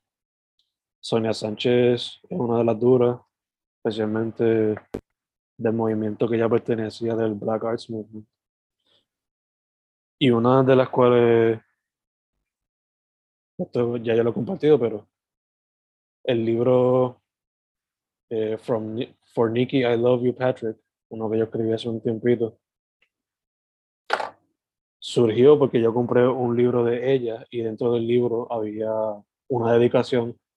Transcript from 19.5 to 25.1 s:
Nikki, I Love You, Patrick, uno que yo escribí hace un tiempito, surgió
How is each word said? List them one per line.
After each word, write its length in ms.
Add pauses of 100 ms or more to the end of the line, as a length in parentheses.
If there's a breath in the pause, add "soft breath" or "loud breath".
Nikki, 340
I 120
Love 260
You, 120
Patrick, 420 (340)
uno 200
que 80
yo 60
escribí 280
hace 160
un 120
tiempito, 580 (2500)
surgió 600